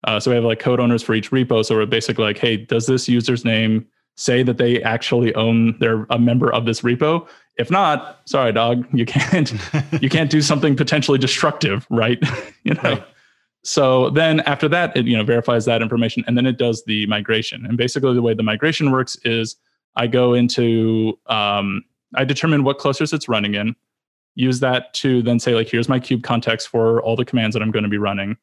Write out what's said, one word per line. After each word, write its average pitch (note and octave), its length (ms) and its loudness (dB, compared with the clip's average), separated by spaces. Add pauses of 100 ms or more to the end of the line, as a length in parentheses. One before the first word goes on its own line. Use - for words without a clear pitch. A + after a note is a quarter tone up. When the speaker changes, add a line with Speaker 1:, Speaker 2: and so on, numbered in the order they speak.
Speaker 1:
Uh, G#2+ 160 0
so B2 100 0
we B2 40 4
have, A#2 100 2
like, A2+ 160 0
code B2 200 2
owners A#2+ 220 2
for - 120 0
each A2 160 -2
repo. B2 340 2
So A2+ 100 0
we're G#2+ 120 2
basically A2+ 380 -2
like, G#2 140 -2
"Hey, A#2 180 0
does A#2 300 -2
this C3 220 0
user's A#2+ 360 0
name A2 420 2 (300)
say B2+ 260 0
that B2 160 0
they A#2+ 240 2
actually A#2 520 0
own, A2+ 440 2
they're A2 320 0
a B2 80 0
member A#2+ 340 2
of A2+ 140 0
this A2+ 160 -2
repo? D3+ 440 0 (300)
If - 140 -4
not, E3+ 560 0
sorry, B2+ 260 0
dog, A#2+ 400 0
you A#2 140 2
can't, C#3+ 480 0 (220)
Speaker 2:
<laughs> C#3+ 260 -2
Speaker 1:
you C3+ 80 0
can't D#3+ 200 0
do D#3 120 2
something C#3+ 340 2
potentially D3 420 0
destructive, C3 680 -2
right?" A2+ 340 0 (220)
<laughs> - 200 -20
You - 100 0
know? - 80 -8
Speaker 2:
Right. C3 220 -2 (600)
Speaker 1:
So C3 460 2
then D#3 300 2
after D3 280 0
that, E3+ 280 0
it, A#2+ 100 0
you A#2+ 100 2
know, G#2+ 80 0
verifies A#2 400 2
that A2+ 180 0
information, A#2 440 -2
and A#2+ 100 0
then B2 100 2
it B2+ 120 -2
does A#2 260 -2
the G#2+ 220 -4
migration. G#2+ 580 -4
And A#2 140 -2
basically B2+ 340 0
the B2 100 2
way A#2 120 2
the A2 80 -2
migration C#3 480 0
works C3 340 0
is A2+ 320 -2 (400)
I A#2+ 120 0
go B2 260 4
into, A2+ 920 0
um, G2+ 580 -2 (300)
I C3 100 0
determine C#3+ 400 0
what C#3 140 0
clusters C#3+ 340 -2
it's D3+ 160 -6
running G#2 260 0
in, G#2+ 220 -4 (580)
use B2+ 260 0
that B2+ 340 -2
to B2+ 280 0
then A#2+ 160 2
say, A#2+ 160 0
like, A2+ 140 0
"Here's A#2 200 -2
my B2+ 120 2
kube B2 240 -4
context A#2 440 -4
for A2+ 340 2
all A2+ 120 -2
the B2 100 -2
commands A2+ 300 -2
that A2 80 -2
I'm A2 80 -2
gonna G#2 180 -2
be G#2 100 -2
running" G2+ 440 -4